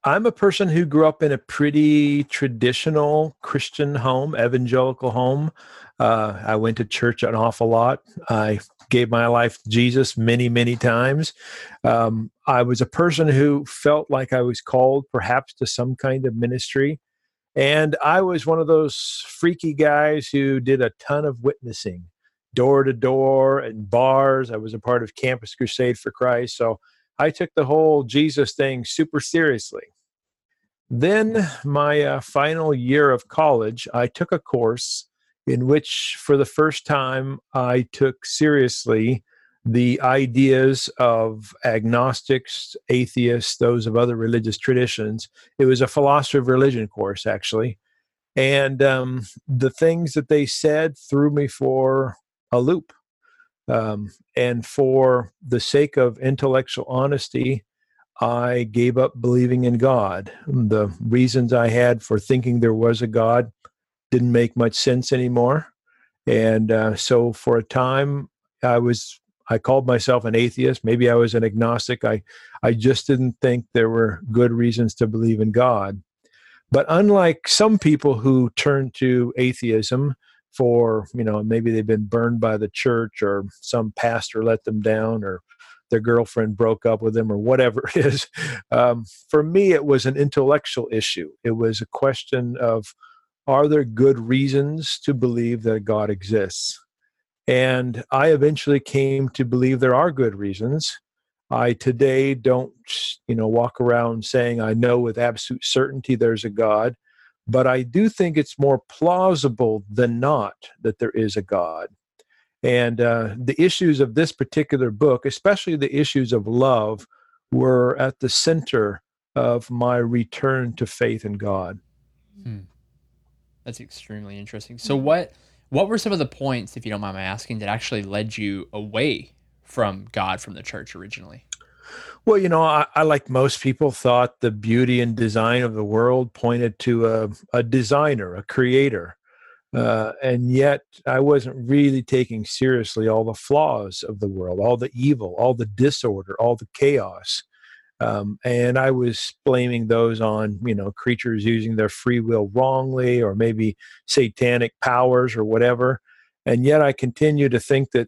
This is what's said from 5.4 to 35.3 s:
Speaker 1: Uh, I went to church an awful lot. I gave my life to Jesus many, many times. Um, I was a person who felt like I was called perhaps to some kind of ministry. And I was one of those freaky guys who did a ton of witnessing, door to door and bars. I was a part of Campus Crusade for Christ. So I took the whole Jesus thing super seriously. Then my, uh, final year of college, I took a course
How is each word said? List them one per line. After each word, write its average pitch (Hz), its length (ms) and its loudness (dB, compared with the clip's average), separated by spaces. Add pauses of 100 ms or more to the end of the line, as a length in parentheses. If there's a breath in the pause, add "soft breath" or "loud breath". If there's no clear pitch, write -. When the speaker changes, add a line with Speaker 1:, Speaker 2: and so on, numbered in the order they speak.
Speaker 1:
Uh, 110 460 0
I 110 120 0
went 113 200 0
to 117 80 -2
church - 380 -2
an 113 100 -2
awful 113 360 0
lot. 117 320 2 (280)
I 107 300 0 (320)
gave 120 180 2
my 117 180 2
life 117 360 0
to 110 60 -12
Jesus 120 480 2
many, 120 300 2
many 120 280 0
times. 127 580 0 (500 loud breath)
Um, 113 460 0 (160)
I 127 180 2
was 123 180 0
a 127 40 2
person 160 420 0
who 143 380 2
felt 151 460 0
like 131 220 -2
I 127 80 2
was 123 200 -2
called 131 500 2
perhaps 123 440 -2
to 127 100 -4
some 123 300 -4
kind 135 320 -4
of 113 80 -4
ministry. 127 640 -2 (560)
And 147 480 2
I 165 180 4
was 180 240 -2
one 160 140 2
of 156 80 2
those - 600 0
freaky 170 460 -2
guys 147 540 2
who 135 320 0
did 127 220 2
a 117 180 0
ton 147 260 -2
of 123 160 -4
witnessing, 110 640 -6 (500)
door 135 300 4
to 131 100 0
door 135 680 2
and 110 300 -10
bars. 131 640 2
I 110 60 -8
was 110 180 -10
a 107 40 -10
part 123 220 0
of 110 140 -12
Campus 127 400 -4
Crusade 123 420 -2
for - 140 -10
Christ. 123 460 -2
So 113 220 -2 (380)
I 151 140 2
took 175 240 -6
the 151 100 2
whole 151 380 2
Jesus 139 500 0
thing 131 320 -2
super 151 360 -2
seriously. 151 600 -2 (1080)
Then 202 600 0 (140 loud breath)
my, 147 380 0
uh, 139 200 0
final 156 520 -2
year 135 380 4
of 120 160 -2
college, 120 640 0
I 120 140 0
took - 240 -6
a 175 80 0
course - 680 -4 (400)